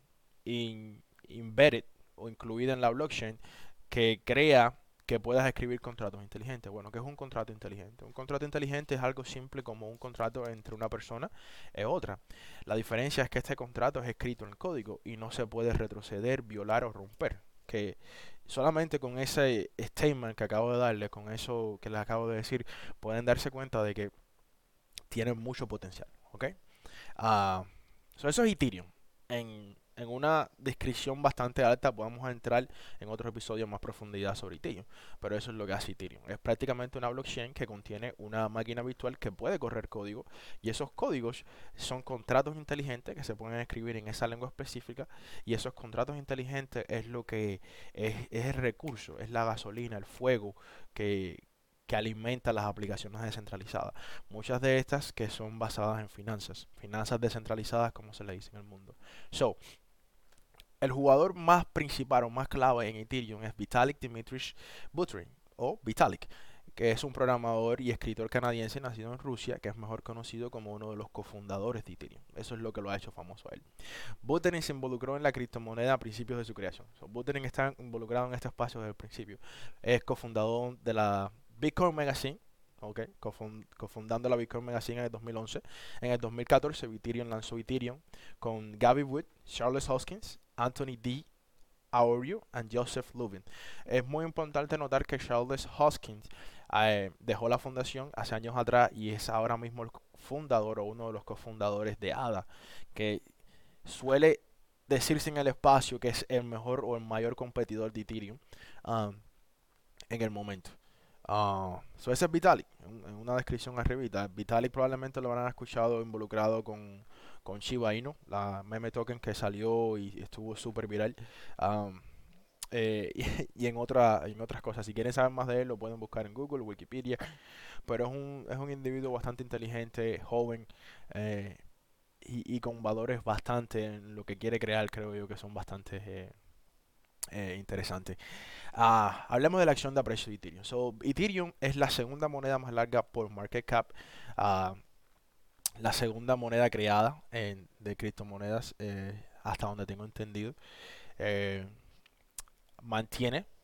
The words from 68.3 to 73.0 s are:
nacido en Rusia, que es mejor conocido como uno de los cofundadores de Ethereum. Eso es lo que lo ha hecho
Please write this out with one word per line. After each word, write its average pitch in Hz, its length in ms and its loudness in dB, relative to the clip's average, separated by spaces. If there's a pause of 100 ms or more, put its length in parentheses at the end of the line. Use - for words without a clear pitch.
nacido 117 320 -6
en 127 80 -8
Rusia, 127 400 -4
que - 80 -6
es 104 80 -4
mejor 110 260 -8
conocido 117 480 -8
como 107 220 -10
uno 107 200 -8
de 104 40 -8
los 104 140 -8
cofundadores 101 720 -6
de - 80 -12
Ethereum. - 320 -14 (120)
Eso 113 200 -10
es 110 60 -8
lo 113 100 -4
que 107 100 -6
lo 98 80 -4
ha 101 60 0
hecho 101 160 -8